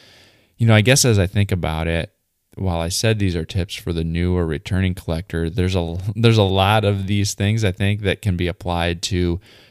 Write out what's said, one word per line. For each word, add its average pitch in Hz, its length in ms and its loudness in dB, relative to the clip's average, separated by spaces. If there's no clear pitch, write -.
You 117 100 4
know, 113 80 8
I 110 60 8
guess 127 240 4
as 110 120 4
I 92 80 4
think 101 280 0
about 80 340 -2
it, 82 260 -2
while 87 260 -4
I 85 80 -4
said 110 280 0
these 95 180 0
are 80 100 -4
tips - 300 -6
for - 180 -6
the 82 100 -2
new 87 320 0
or 87 100 0
returning 90 480 -2
collector, 82 560 -6
there's 101 260 -2
a, 85 220 -2
there's 113 220 4
a 104 60 4
lot 95 400 2
of 101 240 0
these 101 260 0
things 107 300 0
I 95 80 0
think 101 300 -2
that 95 200 -2
can 92 140 0
be 87 120 -2
applied 85 560 -4
to 87 360 0